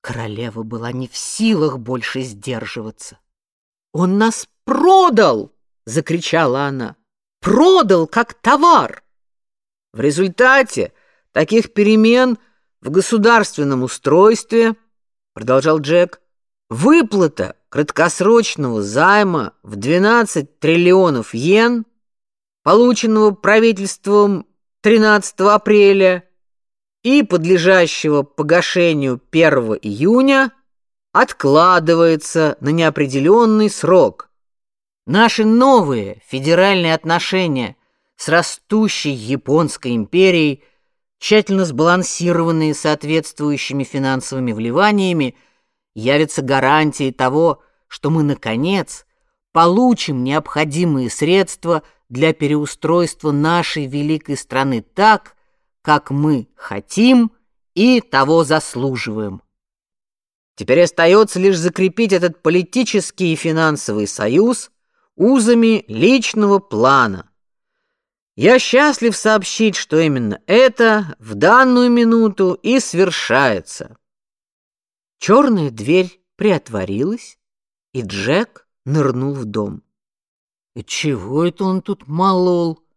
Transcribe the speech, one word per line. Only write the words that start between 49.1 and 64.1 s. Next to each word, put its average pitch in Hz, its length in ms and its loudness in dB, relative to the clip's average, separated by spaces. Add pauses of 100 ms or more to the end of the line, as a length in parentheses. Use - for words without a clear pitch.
получим 170 720 0
необходимые 147 840 -4
средства – 170 760 -2 (260)
для 151 240 0
переустройства 151 960 -4
нашей 156 540 -2
великой 143 520 -6
страны 131 440 -4
так, - 540 0 (460)
как 147 300 -2
мы 143 440 -2
хотим 226 760 0 (420)
и 240 280 2
того 151 420 0
заслуживаем. 120 1000 -6 (1120)
Теперь 135 280 2
остаётся 180 560 2
лишь 190 180 2
закрепить 185 560 -2
этот 175 280 -2
политический 180 920 -2
и - 20 -2
финансовый 151 720 -4
союз 180 640 -2 (440)